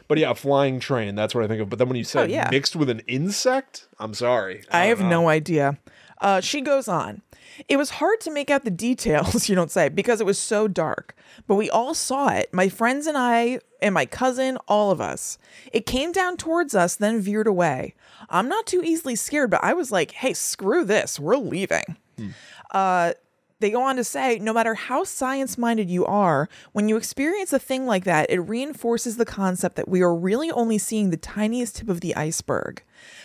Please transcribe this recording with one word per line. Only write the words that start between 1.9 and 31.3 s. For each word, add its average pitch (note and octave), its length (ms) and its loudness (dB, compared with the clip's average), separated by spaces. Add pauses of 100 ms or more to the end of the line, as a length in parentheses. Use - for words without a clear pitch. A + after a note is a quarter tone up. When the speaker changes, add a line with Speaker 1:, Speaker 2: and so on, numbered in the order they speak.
Speaker 1:
you A#2 80 -4
said A3 260 0
Speaker 2:
Oh, - 20 -2
yeah. C#4+ 180 -4
Speaker 1:
mixed C#3 260 0
with D3 140 0
an A2+ 180 -4
insect, G3+ 800 -2 (100)
I'm A2 160 -8
sorry. A2+ 560 -2
Speaker 2:
I F3 120 4
Speaker 1:
I F#3+ 40 4
Speaker 2:
have A3 140 2
Speaker 1:
don't F#3 100 2
know. E3+ 120 4
Speaker 2:
no E3 60 4
idea. D3+ 500 2 (420)
Uh, F#3+ 200 2
she C#4+ 200 -4
goes C4+ 260 0
on. F#3 360 -4 (440)
"It C#4+ 120 4
was C#4+ 120 0
hard G4+ 320 0
to E4 80 -8
make D4 200 -4
out C#4 140 2
the A3+ 60 -2
details," F#3+ 800 0
<laughs> - 0 -
you G3 60 2
don't E3+ 160 2
say, D#3+ 180 4
"because G#3+ 320 0
it A3 60 -2
was G3 120 2
so G#3+ 300 0
dark. D#3+ 460 -4 (320)
But G3+ 80 2
we G#3+ 160 2
all B3+ 240 0
saw C4+ 340 -2
it. G2+ 240 0
My F#3 160 2
friends B3+ 380 0
and D4+ 100 -2
I, A#3+ 440 2 (200)
and G3 140 2
my D3 100 2
cousin, C4 540 -2 (100)
all G#3 220 4
of D#3 100 2
us. - 380 -6 (340)
It A3+ 140 0
came C#4+ 260 -2
down F4+ 240 0
towards D#4+ 380 0
us, F3 220 4
then G#3+ 260 0
veered G#3 240 0
away. E3+ 480 0 (340)
I'm G3+ 220 0
not A4 160 -2
too F4+ 180 0
easily D#4+ 320 -2
scared, C#4+ 340 0
but - 140 2
I G#3+ 80 2
was D#4+ 180 -2
like, F3 200 0
'Hey, - 240 -4
screw A#3+ 500 0
this. G3 340 0
We're E3 200 2
leaving.'" D#3 580 -4 (220)
Speaker 1:
Hmm. G#2 100 -10 (420)
Speaker 2:
Uh, F3+ 420 2 (480)
they G#3 100 2
go A#3+ 120 0
on C4+ 140 0
to A#3+ 80 0
say, C4 360 0
"No A3 120 -2
matter A3+ 220 0
how C#4 300 -2
science-minded B3 840 -2
you F3+ 160 0
are, F3 460 2 (220)
when G#3 180 0
you A3 80 2
experience D#4+ 560 -2
a C4 40 2
thing C4 280 -4
like F#3+ 180 0
that, D#3+ 240 2
it F3+ 120 2
reinforces A#3 760 -4
the A#3 100 0
concept F#3 500 -2
that - 120 -4
we F3+ 140 4
are F3 120 6
really G#3 360 0
only A3+ 260 0
seeing G#3 320 0
the E3 80 2
tiniest A3 600 -4